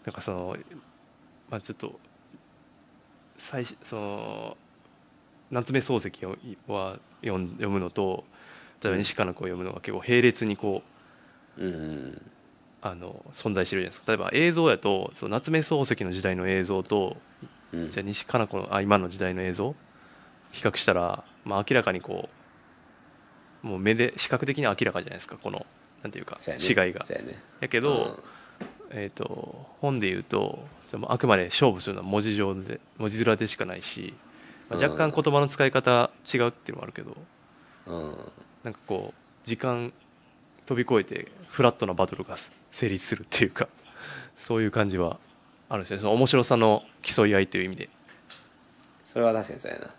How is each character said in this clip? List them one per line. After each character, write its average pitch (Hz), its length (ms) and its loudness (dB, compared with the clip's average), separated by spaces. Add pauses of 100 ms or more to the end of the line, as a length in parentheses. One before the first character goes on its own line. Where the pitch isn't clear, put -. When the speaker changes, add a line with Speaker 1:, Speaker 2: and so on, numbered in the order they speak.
Speaker 1:
な 107 60 -8
ん - 40 -16
か - 60 -12
そ 101 120 -6
の、 90 240 -8 (920)
ま 113 100 -10
あ、 - 20 -8
ち 110 120 -14
ょ - 20 -10
っ - 40 -16
と、 - 200 -12 (1400)
最 127 260 -8
初、 - 200 -12
そ 117 120 -10
の、 107 600 -8 (960)
夏 123 220 -4
目 135 60 2
漱 123 200 0
石 95 280 -6
を、 92 100 -8 (360)
は 95 260 -4 (240)
読 95 160 -2
ん-、 90 120 -4
読 98 200 -4
む 98 80 2
の 90 120 -2
と、 95 340 -2 (580)
例 101 80 0
え - 40 2
ば 92 40 2
西 101 160 -2
加 - 40 -4
奈 92 180 0
子 - 80 -8
を - 20 -6
読 90 100 -6
む 90 80 -8
の 92 80 -6
が - 80 -10
結 101 160 -6
構 92 100 -6
並 120 160 8
列 120 220 6
に 104 120 0
こ 98 260 -2 (760)
う、 92 60 -6
Speaker 2:
う 92 60 -2
ん。 - 20 -6
う 82 40 -6
ん。 78 460 -10 (600)
Speaker 1:
あ 95 120 -8
の、 90 380 -14
存 107 220 -4
在 92 100 2
し - 60 -2
て 98 60 -2
る 92 60 0
じ 90 40 -2
ゃ 90 40 -10
な - 40 -18
い - 40 -18
で - 20 -20
す - 0 -
か。 - 80 -20
例 113 60 4
え - 20 2
ば 92 160 -4
映 165 200 4
像 165 180 4
や 101 80 6
と、 95 360 0
そ - 120 -8
の 101 40 -4
夏 127 200 -2
目 160 100 4
漱 147 220 0
石 113 220 0
の 90 80 -2
時 92 100 -4
代 95 140 2
の 92 120 0
映 95 160 2
像 95 180 0
と、 98 340 0 (560)
Speaker 2:
う 87 60 -8
ん。 80 120 -6
Speaker 1:
じ 98 100 -6
ゃ - 20 -8
あ 98 40 -8
西 104 200 -6
加 - 60 -6
奈 117 180 2
子 101 80 -4
の、 98 160 -4
あ、 101 60 2
今 101 180 6
の 90 100 0
時 92 120 -12
代 92 140 -2
の 92 80 -4
映 92 120 -2
像 113 200 -4 (760)
比 - 140 -12
較 104 120 2
し - 80 -2
た 98 100 4
ら、 87 300 0 (200)
ま 101 140 -2
あ、 104 100 -2
明 - 80 2
ら 98 80 6
か 98 80 0
に 90 80 -4
こ 95 280 -8 (1300)
う、 120 40 -10
も 98 100 -6
う - 20 -6
目 104 160 4
で、 120 220 2
視 - 120 -2
覚 127 180 0
的 139 120 -2
に 139 80 2
は 98 120 4
明 110 80 2
ら 95 60 2
か 90 80 -2
じ 85 60 -10
ゃ - 40 -12
な - 40 -12
い 92 40 -14
で - 20 -14
す - 80 -12
か、 - 80 -16
こ 101 140 -10
の、 101 140 -8 (380)
な 107 60 -8
ん - 40 -8
て - 60 -12
い - 40 -10
う - 20 -12
か、 - 140 -12
Speaker 2:
そ - 140 -8
う - 20 -6
や - 60 -10
ね。 98 260 4
Speaker 1:
違 90 40 0
い - 20 -8
が。 - 120 -8
Speaker 2:
そ - 100 -8
う - 40 -6
や - 60 -8
ね。 - 140 -14 (220)
Speaker 1:
や 131 80 -4
け 117 120 2
ど、 143 140 2
Speaker 2:
う 117 40 2 (100)
ん。 - 80 -8 (720)
Speaker 1:
え 101 160 -8
ー - 40 -8
と、 - 560 -10 (140)
本 139 180 0
で 101 100 2
言 95 120 0
う - 20 -10
と、 - 380 -2 (320)
で - 40 -8
も 110 160 -2
あ 120 60 2
く 135 80 2
ま 107 100 8
で 90 100 2
勝 127 260 6
負 92 80 -4
す - 100 -6
る 98 60 -6
の 95 60 -10
は 92 40 -8
文 101 160 2
字 107 140 0
上 98 180 0
で、 95 260 -8 (180)
文 110 100 -2
字 110 160 -2
面 110 120 6
で 110 120 -2
し - 80 -6
か 101 80 -4
な 92 100 -8
い 92 80 -12
し、 101 320 -10 (540)
ま - 80 -6
あ、 - 20 -2
Speaker 2:
う - 20 0
ん。 135 40 6
Speaker 1:
若 156 120 2
干 156 140 4
言 147 240 2
葉 143 60 8
の 143 80 2
使 139 180 2
い 131 60 2
方 123 380 4 (220)
違 123 60 0
う 120 100 4
っ 120 40 0
て - 180 -12
い - 40 -8
う - 20 -10
の - 0 -
も - 80 -12
あ - 20 -12
る - 60 -14
け - 100 -14
ど、 - 140 -14 (680)
Speaker 2:
う 87 100 -8
ん。 78 200 -8 (460)
Speaker 1:
な 117 80 -6
ん 101 40 -12
か - 120 -18
こ 98 300 -4
う、 - 320 -20
時 117 80 -2
間 120 360 -2 (760)
飛 127 100 0
び 123 60 2
越 113 180 4
え 92 40 -2
て - 280 -8 (160)
フ - 140 0
ラ 120 100 8
ッ - 40 -14
ト 110 100 0
な 92 80 -2
バ 92 120 4
ト - 80 -8
ル 95 100 -8
が 87 120 -10 (340)
成 - 180 -2
立 95 160 -2
す - 120 -2
る - 60 -14
っ - 60 -16
て - 160 4
い - 40 4
う - 20 -2
か、 - 180 -2 (680)
そ - 200 -4
う 110 60 2
い 107 40 2
う 101 40 2
感 104 200 2
じ 92 80 0
は 85 200 0 (500)
あ - 60 -4
る 101 60 -2
ん - 20 -8
で 90 40 -8
す - 40 -10
よ 104 60 -2
ね。 101 60 -4
そ 107 60 0
の 104 60 6
面 127 140 6
白 127 160 6
さ 123 120 6
の 110 260 6 (200)
競 - 240 4
い 104 80 6
合 98 60 6
い 95 80 2
と 98 100 -4
い 92 40 0
う - 20 -2
意 92 40 -4
味 92 80 -10
で。 - 120 -10 (1160)
Speaker 2:
そ - 140 -6
れ 117 60 4
は 113 80 6
確 104 160 -2
か - 60 -10
に - 60 -14
そ - 80 -10
う - 40 -8
や - 60 -10
な。 - 200 -14